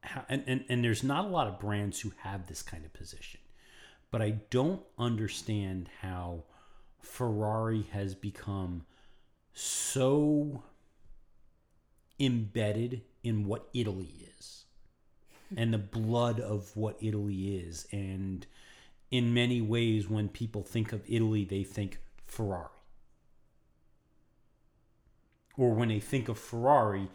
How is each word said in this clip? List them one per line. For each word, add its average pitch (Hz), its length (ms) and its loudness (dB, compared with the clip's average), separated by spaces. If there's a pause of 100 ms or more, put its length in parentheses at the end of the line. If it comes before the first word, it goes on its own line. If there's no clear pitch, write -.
how, - 260 -10
and, 135 180 -2
and, 131 220 0
and 123 160 2
there's 113 180 2
not 139 220 2
a 208 40 -2
lot 160 200 2
of 98 100 -6
brands 104 420 -2
who 101 180 -6
have 95 280 -8
this - 160 -10
kind 78 220 -12
of 78 80 -16
position, - 480 -14 (720)
but 113 100 0
I 107 80 2 (200)
don't 127 320 2 (160)
understand 104 920 -2 (100)
how 87 440 -6 (560)
Ferrari 110 880 0
has 101 240 -4
become 95 720 -6 (680)
so 147 1080 2 (1600)
embedded 113 840 2 (200)
in 107 240 2
what 104 280 -4
Italy 98 640 -4
is - 260 -20 (920)
and 117 180 4
the 110 40 4
blood 113 600 2
of 104 380 -2
what 107 240 0
Italy 101 560 0
is. 82 340 -8
And 95 560 -4 (640)
in 120 240 4
many 120 260 4
ways, 110 480 2
when 104 200 2
people 113 340 -6
think 110 300 -2
of 107 160 -4
Italy, 110 360 2
they 98 200 -2
think - 340 -4 (260)
Ferrari. 95 440 -4 (3000)
Or 123 160 6
when 117 140 4
they 110 100 4
think 123 300 0
of 127 100 -4
Ferrari, 117 760 4